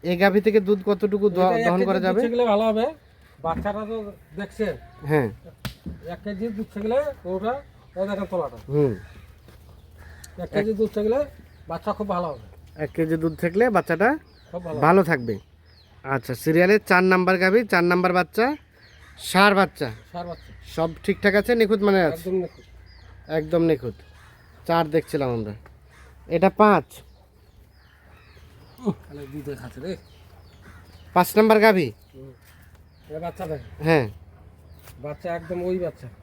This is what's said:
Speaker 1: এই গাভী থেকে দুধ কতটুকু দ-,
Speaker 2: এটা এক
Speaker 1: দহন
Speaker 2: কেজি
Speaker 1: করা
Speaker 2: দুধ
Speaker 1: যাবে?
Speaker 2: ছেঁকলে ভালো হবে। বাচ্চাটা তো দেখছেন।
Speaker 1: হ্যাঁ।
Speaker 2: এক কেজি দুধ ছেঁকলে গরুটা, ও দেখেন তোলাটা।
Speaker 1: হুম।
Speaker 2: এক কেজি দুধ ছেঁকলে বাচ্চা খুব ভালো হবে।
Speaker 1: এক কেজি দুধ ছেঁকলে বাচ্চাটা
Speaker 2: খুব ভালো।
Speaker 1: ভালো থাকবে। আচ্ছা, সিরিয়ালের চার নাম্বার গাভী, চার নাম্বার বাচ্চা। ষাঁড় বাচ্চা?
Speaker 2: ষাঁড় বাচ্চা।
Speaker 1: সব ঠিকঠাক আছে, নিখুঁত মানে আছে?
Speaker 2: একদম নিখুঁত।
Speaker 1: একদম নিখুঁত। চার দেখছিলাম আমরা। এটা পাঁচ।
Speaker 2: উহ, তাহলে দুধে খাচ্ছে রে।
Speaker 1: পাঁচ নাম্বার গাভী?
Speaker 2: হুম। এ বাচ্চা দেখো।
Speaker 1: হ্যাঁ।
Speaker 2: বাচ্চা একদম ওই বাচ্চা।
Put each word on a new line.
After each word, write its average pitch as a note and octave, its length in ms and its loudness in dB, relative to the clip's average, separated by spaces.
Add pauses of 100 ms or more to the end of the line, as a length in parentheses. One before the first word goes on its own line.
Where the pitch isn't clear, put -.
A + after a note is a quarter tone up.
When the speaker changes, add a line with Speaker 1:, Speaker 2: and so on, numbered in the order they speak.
Speaker 1:
এই F3 180 -2
গাভী G3+ 240 4
থেকে A3 120 4 (100)
দুধ G3+ 200 2
কতটুকু G3+ 400 0
দ-, F3 100 0
Speaker 2:
এটা F#3 80 4 (120)
এক A3+ 80 -2
Speaker 1:
দহন F3 120 2
Speaker 2:
কেজি F#3+ 100 2
Speaker 1:
করা F#3+ 120 0
Speaker 2:
দুধ F#3 60 -2
Speaker 1:
যাবে? F#3 180 2
Speaker 2:
ছেঁকলে A#3+ 280 0
ভালো G#3+ 180 2
হবে। A3 160 0 (580)
বাচ্চাটা G3+ 460 -6
তো A3+ 60 -8 (420)
দেখছেন। G3 360 -6 (360)
Speaker 1:
হ্যাঁ। C#3+ 180 2 (880)
Speaker 2:
এক - 100 -16
কেজি G3+ 200 -8 (120)
দুধ G#3+ 180 -8
ছেঁকলে A3 220 -4 (280)
গরুটা, F#3+ 300 -4 (420)
ও F#3 120 -8
দেখেন G3 240 -6
তোলাটা। C#3 260 -6 (140)
Speaker 1:
হুম। C#3+ 200 2 (1500)
Speaker 2:
এক E3+ 120 -10
কেজি G#3 260 0
দুধ G#3+ 140 0
ছেঁকলে G#3+ 240 -2 (520)
বাচ্চা E3 280 -8
খুব G#3 160 -6
ভালো F3 160 -4
হবে। B2 140 -14 (400)
Speaker 1:
এক C#3+ 120 -8
কেজি D#3+ 260 0
দুধ D#3+ 180 -2
ছেঁকলে F3 240 0 (120)
বাচ্চাটা E3+ 320 0 (440)
Speaker 2:
খুব F3 140 -8
ভালো। D#3 200 -8
Speaker 1:
ভালো F#3 240 6
থাকবে। A#2+ 240 -2 (680)
আচ্ছা, C3 300 -4
সিরিয়ালের F3+ 460 2 (100)
চার F3+ 220 6
নাম্বার F#3 300 4
গাভী, F#3+ 180 4 (120)
চার F3 120 4
নাম্বার F3+ 340 2
বাচ্চা। G#3+ 280 0 (720)
ষাঁড় G3+ 360 4
বাচ্চা? F3 360 0 (220)
Speaker 2:
ষাঁড় F3 160 -12
বাচ্চা। - 240 -16 (220)
Speaker 1:
সব E3 160 -2 (140)
ঠিকঠাক G3 300 0
আছে, G#3+ 200 2
নিখুঁত A3 260 2
মানে G3 220 4
আছে? E3 280 -2
Speaker 2:
একদম F#3+ 120 -2
নিখুঁত। - 220 -12 (680)
Speaker 1:
একদম D#3+ 320 0
নিখুঁত। C3 320 0 (720)
চার E3 240 2
দেখছিলাম D3 400 -2
আমরা। G#2+ 240 -6 (720)
এটা E3+ 240 2
পাঁচ। G3+ 340 4 (1900)
Speaker 2:
উহ, A#3+ 140 -4
তাহলে C#3+ 340 -14
দুধে C#3 300 -12
খাচ্ছে B2 240 -16
রে। E3+ 160 -10 (1160)
Speaker 1:
পাঁচ F3+ 220 4
নাম্বার A3 240 6
গাভী? F#3 320 4 (220)
Speaker 2:
হুম। C3+ 180 -20 (840)
এ D#3 40 -8
বাচ্চা E3+ 280 -10
দেখো। D3 380 -10
Speaker 1:
হ্যাঁ। D3+ 240 2 (960)
Speaker 2:
বাচ্চা D3+ 320 -12
একদম E3+ 280 -8
ওই F#3 160 -4
বাচ্চা। D#3+ 280 -8 (160)